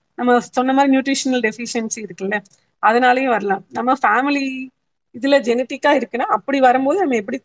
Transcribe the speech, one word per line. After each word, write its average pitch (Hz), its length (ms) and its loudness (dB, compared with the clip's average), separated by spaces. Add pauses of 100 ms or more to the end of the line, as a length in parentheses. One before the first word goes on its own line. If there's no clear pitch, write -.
(160)
நம்ம 247 240 2
சொன்ன 254 340 -2
மாதிரி 269 240 4
நியூட்ரிஷனல் 262 440 -2
டெஃபிஷியன்சி 220 540 -6
இருக்குல்ல, 196 440 -8 (420)
அதனாலயும் 247 460 2
வரலாம். 202 420 -2
நம்ம 240 240 -2
ஃபேமிலி 262 720 0 (540)
இதுல 277 180 4
ஜெனட்டிக்கா 254 640 0
இருக்குன்னா 233 200 -6
அப்படி 277 380 -2
வரும்போது 269 400 2
நம்ம 285 160 0
எப்படி 226 300 -6